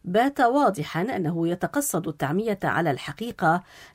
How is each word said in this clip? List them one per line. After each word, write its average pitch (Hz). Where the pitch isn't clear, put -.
بات 240
واضحًا 233
أنه 175
يتقصد 175
التعمية 180
على 151
الحقيقة 180